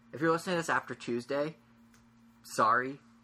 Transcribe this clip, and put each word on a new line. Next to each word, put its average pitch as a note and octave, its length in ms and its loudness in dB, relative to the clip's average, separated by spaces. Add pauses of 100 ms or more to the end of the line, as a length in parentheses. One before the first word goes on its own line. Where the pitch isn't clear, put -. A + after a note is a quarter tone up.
(140)
if C3 80 -6
you're E3 100 4
listening E3 220 -2
to E3+ 60 2
this D#3+ 100 -2
after B2+ 240 -2
Tuesday, C3+ 640 -4 (840)
sorry. B2 580 2 (240)